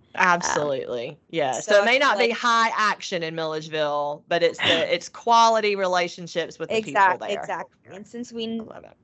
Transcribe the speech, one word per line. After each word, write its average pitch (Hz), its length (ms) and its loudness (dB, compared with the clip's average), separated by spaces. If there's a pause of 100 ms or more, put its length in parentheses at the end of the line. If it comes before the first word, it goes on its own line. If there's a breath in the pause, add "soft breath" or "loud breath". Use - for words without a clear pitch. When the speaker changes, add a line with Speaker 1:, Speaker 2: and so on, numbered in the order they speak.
(160)
Speaker 1:
Absolutely. 147 1000 0 (120)
Yeah. 135 300 -2
So - 140 -2
Speaker 2:
so 202 80 8
Speaker 1:
it 202 40 4
may 240 100 2
Speaker 2:
I 269 40 4
feel 285 80 2
Speaker 1:
not 214 120 2
be 240 100 2
Speaker 2:
like 220 80 -4
Speaker 1:
high 226 380 2
action 196 480 -2
in 165 120 -6
Milledgeville, 156 920 -4
but 170 160 0
it's 165 160 2
the, 165 340 0
Speaker 2:
<laughs> - 0 -
Speaker 1:
it's - 160 -4
quality 226 640 4
relationships 175 840 -2
with 160 100 -8
the 220 80 -2
Speaker 2:
Exact-, 196 360 2
Speaker 1:
people 190 140 -8
there. 202 120 -4
Speaker 2:
exactly. - 560 -10
And 208 120 -16
since 240 240 -12
we, 226 140 -8
Speaker 1:
I 226 180 -6
love - 220 -18
it. - 80 -20 (100)